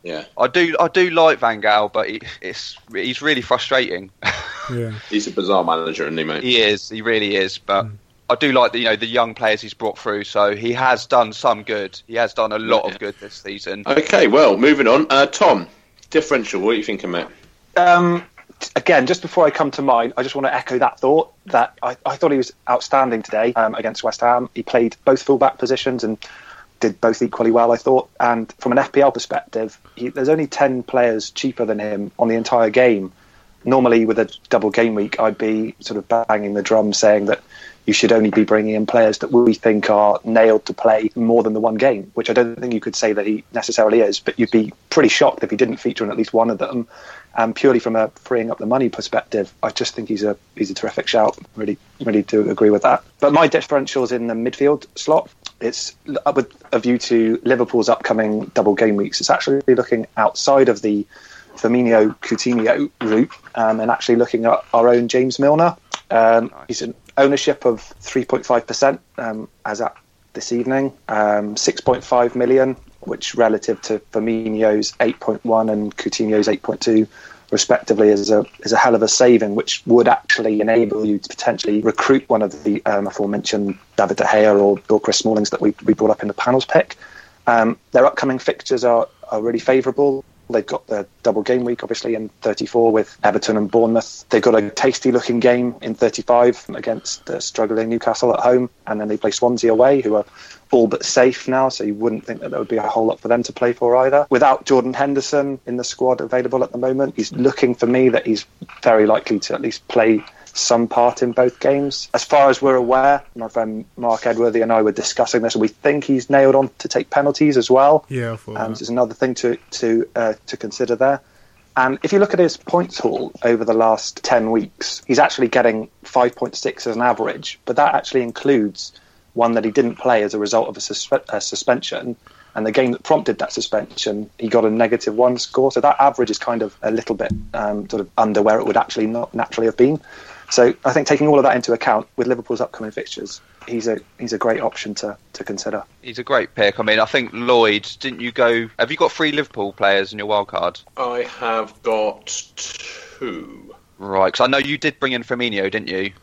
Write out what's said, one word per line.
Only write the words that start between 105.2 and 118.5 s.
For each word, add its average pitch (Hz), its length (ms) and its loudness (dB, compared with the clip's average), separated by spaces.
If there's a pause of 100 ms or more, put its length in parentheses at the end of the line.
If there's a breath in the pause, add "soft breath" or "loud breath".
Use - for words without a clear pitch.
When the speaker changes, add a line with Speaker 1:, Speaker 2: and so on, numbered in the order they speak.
Speaker 4:
in 123 120 -6
the 120 80 -6
squad 127 340 -2
available 127 460 -2
at - 80 -14
the 120 40 -8
moment, 131 380 -2
he's 107 160 -6
looking 123 420 0
for 120 140 -2
me 127 220 4
that 113 180 0
he's 107 180 -2 (380)
very 110 220 6
likely 107 340 0
to - 140 -6
at - 80 -6
least - 260 -8
play 110 340 2 (320 loud breath)
some 117 320 0
part 120 380 2
in 123 80 -2
both 123 300 0
games. 143 520 -2
As - 120 -2
far 139 240 6
as 127 120 2
we're 135 140 4
aware, 131 480 2 (120)
my 117 120 -10
friend 110 380 -6 (100)
Mark 120 300 -2
Edworthy 117 360 2
and 113 120 0
I 113 80 4
were 107 100 2
discussing 117 520 -2
this, 113 120 -2
and 113 60 0
we 110 80 2
think 147 340 -2
he's 131 260 -2
nailed 135 260 6
on 135 140 2 (100)
to - 100 -10
take - 200 -4
penalties 143 460 2
as 123 160 2
well. 143 380 6
Speaker 3:
Yeah, 120 240 -6
I - 20 -8
thought 110 220 -14